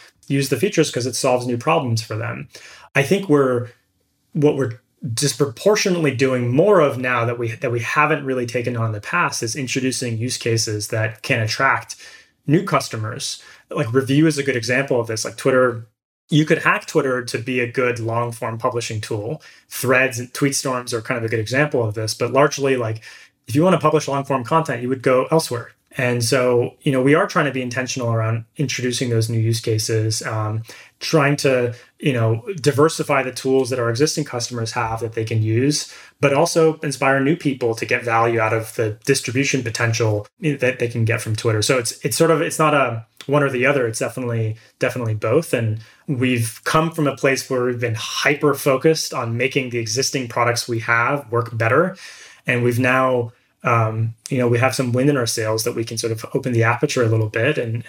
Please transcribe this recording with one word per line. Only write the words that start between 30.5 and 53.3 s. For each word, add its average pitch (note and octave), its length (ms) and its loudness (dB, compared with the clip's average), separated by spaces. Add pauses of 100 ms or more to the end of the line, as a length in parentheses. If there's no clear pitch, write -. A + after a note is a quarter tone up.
trying D3 360 2
to, B2 380 2 (240)
you D3 160 2
know, A2+ 280 2 (200)
diversify D3 600 2
the B2+ 100 -6
tools C3 360 0
that B2+ 100 -2
our A#2 120 0
existing D3 340 0
customers A#2 480 -6
have A2+ 280 -4
that A#2 120 -4
they A2+ 120 -2
can A2 180 0
use, A#2+ 500 0 (260)
but C#3 140 4
also D#3+ 460 4
inspire C3+ 420 0
new C3+ 160 2
people B2 380 -2
to - 100 -6
get A#2+ 200 0
value A#2 360 2
out A2 140 2
of A2 220 -4
the G#2+ 280 -2
distribution C3+ 580 0
potential A2+ 640 0 (140)
that B2+ 380 0
they B2 100 0
can A#2 160 -2
get A2+ 160 0
from A2 160 -4
Twitter. G#2+ 240 0
So C3 160 2
it's, A#2 260 -4
it's - 140 -2
sort E3 140 4
of, D#3 100 4
it's D#3+ 180 -2
not D#3 140 4
a A#2+ 320 0 (220)
one C#3+ 160 4
or C#3 80 2
the B2 160 0
other. C3+ 200 2
It's A2+ 120 -4
definitely, A#2 580 -2 (220)
definitely A#2 360 -2
both. A#2 380 0
And A2+ 260 0 (300)
we've B2+ 560 0
come D#3+ 260 2
from D#3 160 -2
a B2+ 100 -2
place C3+ 340 0
where B2+ 160 0
we've B2 120 -2
been A#2 180 -2
hyper-focused D3 1160 0
on A#2 240 -4
making B2+ 340 -2
the A#2+ 80 -4
existing A#2+ 500 -2
products A#2 380 0
we A#2 140 -2
have A#2+ 500 0
work A#2 260 -2
better. C3+ 400 2 (500)
And B2 180 2
we've A#2+ 160 2
now, B2+ 520 2 (320)